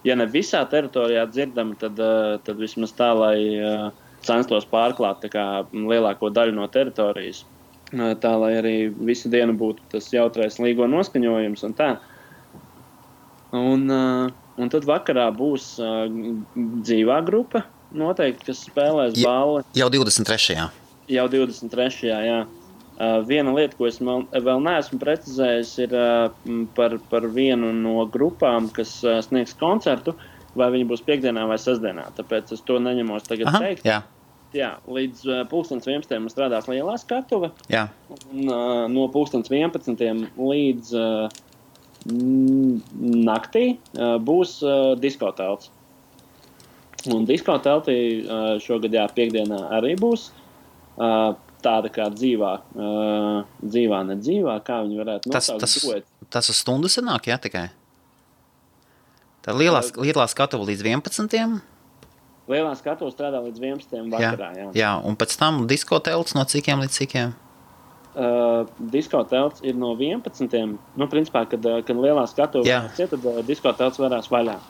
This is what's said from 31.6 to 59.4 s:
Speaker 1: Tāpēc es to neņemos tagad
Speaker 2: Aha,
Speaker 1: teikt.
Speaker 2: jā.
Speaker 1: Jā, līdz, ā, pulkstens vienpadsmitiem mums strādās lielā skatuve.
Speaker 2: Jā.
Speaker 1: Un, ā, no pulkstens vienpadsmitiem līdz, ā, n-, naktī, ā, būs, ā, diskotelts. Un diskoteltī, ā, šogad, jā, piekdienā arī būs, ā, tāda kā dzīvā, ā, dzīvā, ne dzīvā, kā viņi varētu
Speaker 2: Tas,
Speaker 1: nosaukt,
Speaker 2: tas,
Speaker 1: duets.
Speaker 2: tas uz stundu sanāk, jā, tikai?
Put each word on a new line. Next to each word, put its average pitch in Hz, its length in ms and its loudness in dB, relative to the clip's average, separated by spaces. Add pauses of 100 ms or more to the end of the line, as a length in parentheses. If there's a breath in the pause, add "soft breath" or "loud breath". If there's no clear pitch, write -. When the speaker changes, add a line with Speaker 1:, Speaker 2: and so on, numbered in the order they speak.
Speaker 1:
Tāpēc - 400 -4
es 110 80 -10
to 127 160 -2
neņemos 120 480 -2
tagad 113 240 -2
Speaker 2:
Aha, 175 120 0
Speaker 1:
teikt. 196 280 -2
Speaker 2:
jā. 107 140 0 (440)
Speaker 1:
Jā, 127 360 -4
līdz, 127 420 -8
ā, 131 180 -2
pulkstens 151 460 -4
vienpadsmitiem 135 340 -4
mums 113 140 -8
strādās 123 320 0
lielā 139 280 -2
skatuve. 233 540 -4 (140)
Speaker 2:
Jā. 110 220 0 (200)
Speaker 1:
Un, 135 380 -8
ā, 127 160 0 (260)
no 127 220 2
pulkstens 135 400 0
vienpadsmitiem 120 840 -2
līdz, 131 580 0
ā, 113 180 0 (920)
n-, 131 800 2 (380)
naktī, 117 480 2 (240)
ā, 117 260 0
būs, 160 440 2
ā, 139 180 2 (160)
diskotelts. 104 760 -4 (1300 loud breath)
Un 113 200 0
diskoteltī, 143 760 2 (240)
ā, 110 180 -6 (160)
šogad, 110 340 -2
jā, 107 160 2
piekdienā 107 540 0 (100)
arī 113 240 0
būs, 226 360 0 (640 loud breath)
ā, 113 180 0 (440)
tāda 110 360 0
kā 107 160 -2
dzīvā, 107 460 0
ā, 104 360 -8 (640)
dzīvā, 107 460 0
ne 95 140 -4
dzīvā, 139 440 -2
kā 120 200 -4
viņi 104 180 -4
varētu 107 300 -6
Speaker 2:
Tas, 131 160 0
Speaker 1:
nosaukt, 113 160 -4
Speaker 2:
tas, 120 180 0
Speaker 1:
duets. 135 300 -4 (180)
Speaker 2:
tas - 220 -2
uz - 80 0
stundu 139 320 0
sanāk, 214 400 -2
jā, 120 80 0
tikai? 92 320 -6 (1800 soft breath)